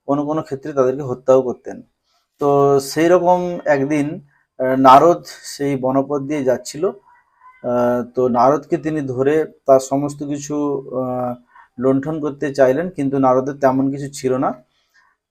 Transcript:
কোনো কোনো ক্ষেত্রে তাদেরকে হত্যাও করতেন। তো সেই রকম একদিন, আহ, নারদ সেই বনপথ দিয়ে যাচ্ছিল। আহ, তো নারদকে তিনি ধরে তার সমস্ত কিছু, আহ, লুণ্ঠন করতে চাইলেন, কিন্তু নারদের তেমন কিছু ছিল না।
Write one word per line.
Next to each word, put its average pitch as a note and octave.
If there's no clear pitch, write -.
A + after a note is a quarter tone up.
কোনো C#3+
কোনো D#3
ক্ষেত্রে D3
তাদেরকে C3+
হত্যাও C3
করতেন। A#2
তো C#3+
সেই D#3
রকম F3+
একদিন, C#3+
আহ, C3
নারদ C#3
সেই C#3+
বনপথ C#3
দিয়ে C#3
যাচ্ছিল। B2+
আহ, B2
তো B2+
নারদকে C3+
তিনি D#3
ধরে C#3
তার C3+
সমস্ত C#3+
কিছু, D3
আহ, B2+
লুণ্ঠন C3+
করতে C#3+
চাইলেন, C#3
কিন্তু C#3
নারদের C3
তেমন C3+
কিছু C#3
ছিল C3
না। C#3+